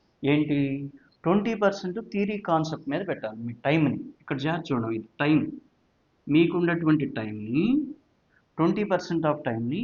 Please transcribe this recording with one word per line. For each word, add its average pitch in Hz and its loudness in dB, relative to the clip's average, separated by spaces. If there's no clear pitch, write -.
ఏంటి, 147 2
ట్వంటీ 202 2
పర్సెంట్ 196 0
థియరీ 208 -2
కాన్సెప్ట్ 156 0
మీద 170 -2
పెట్టాలి 110 -6
మీ 120 -6
టైంని. 156 2
ఇక్కడ 147 -6
జాగ్రత్త 165 -4
చూడండి, 113 -2
ఇది 107 -10
టైమ్, 147 4
మీకున్నటువంటి 165 4
టైంని 110 -2
ట్వంటీ 196 2
పర్సెంట్ 170 0
of 147 0
టైంని 120 -2